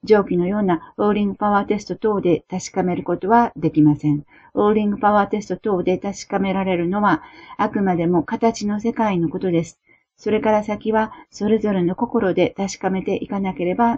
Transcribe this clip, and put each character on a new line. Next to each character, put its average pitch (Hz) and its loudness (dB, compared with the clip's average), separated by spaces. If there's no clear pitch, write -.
上 208 4
記 185 -2
の 175 2
よ 202 -2
う 208 0
な 175 -2
オ 208 2
ー 208 2
リ 208 0
ン 196 -2
グ 190 -6
パ 208 0
ワ 202 2
ー - -6
テ 208 -2
ス - -12
ト 175 -8
等 208 0
で 175 0
確 - -8
か 185 -2
め 180 -2
る 180 -4
こ 175 -4
と 185 -6
は 233 4
で 156 0
き 151 2
ま 151 6
せ 151 -2
ん。 147 -2
オ 208 2
ー 214 2
リ 214 2
ン 208 0
グ 202 -4
パ 208 2
ワ 202 4
ー 202 -2
テ 208 -4
ス 208 -14
ト 185 -6
等 185 -2
で 185 0
確 196 -10
か 196 -4
め 190 -2
ら 190 -2
れ 185 0
る 170 -2
の 202 -2
は、 190 2
あ 214 0
く 208 -2
ま 185 2
で 170 0
も 170 2
形 226 -2
の 208 -2
世 233 -2
界 208 0
の 165 0
こ 160 -6
と 190 -2
で 170 2
す。 - -14
そ - -8
れ 214 2
か 214 0
ら 214 2
先 214 -4
は、 220 0
そ 208 -4
れ 220 4
ぞ 208 0
れ 185 2
の 175 0
心 196 0
で 180 4
確 196 -6
か 190 -2
め 190 -2
て 196 -2
い - -6
か 196 -4
な 190 -4
け 175 -4
れ 180 0
ば 233 0